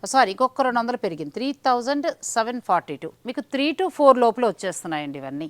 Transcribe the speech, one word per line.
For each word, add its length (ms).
సారీ, 220
ఇంకొక 320
రెండు 160
వందలు 240
పెరిగింది, 320
త్రీ 100
థౌజండ్ 400
సెవెన్ 340
ఫార్టీ 360
టూ. 60
మీకు 140
త్రీ 120
to 80
ఫోర్ 280
లోపల 280
వచ్చేస్తున్నాయండి 680
ఇవన్నీ. 300